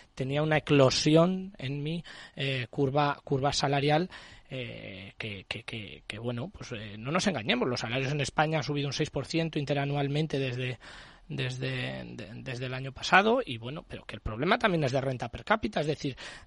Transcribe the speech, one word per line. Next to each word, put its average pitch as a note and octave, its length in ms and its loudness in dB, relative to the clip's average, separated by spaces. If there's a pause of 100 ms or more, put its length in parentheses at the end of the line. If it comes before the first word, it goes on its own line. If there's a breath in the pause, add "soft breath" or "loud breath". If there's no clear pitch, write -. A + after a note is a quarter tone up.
(160 loud breath)
tenía C#3 260 0
una D#3 160 4
eclosión D#3+ 1040 6
en C#3+ 240 -4
mi, D#3+ 200 -4 (320 loud breath)
eh, C3 360 -2
curva, C#3+ 520 2
curva C#3 300 2
salarial, D3 560 4 (400 loud breath)
eh, A2 720 -10
que, G2+ 280 -8
que, G#2+ 140 -8
que, - 460 -12
que, G#2+ 100 -10
bueno, A#2+ 320 -6
pues, - 220 -16
eh, G#2+ 260 -10
no A#2+ 140 -8
nos F3+ 160 0
engañemos, C3 420 0
los A#2+ 120 -2
salarios B2+ 300 -2
en D3 100 0
España D#3 360 2
han C#3+ 60 0
subido C#3+ 240 -2
un C3+ 60 -6
seis D#3 180 -2
por C3+ 160 -4
ciento D#3+ 320 -2
interanualmente C#3+ 800 0
desde, B2+ 400 -4 (480 loud breath)
desde, C3 800 -4
de-, A#2+ 300 -12
desde B2 320 -8
el B2+ 80 -6
año C3+ 160 -8
pasado, G#3+ 520 4
y A#2 140 -6
bueno, B2+ 300 -10
pero - 180 -12
que - 80 -12
el - 80 -12
problema D3 380 0
también F3+ 240 4
es B2+ 80 2
de C3 100 2
renta B2+ 280 -4
per A2+ 140 -12
cápita, G#3+ 360 0
es D3 80 0
decir, C#3+ 280 -2 (320 loud breath)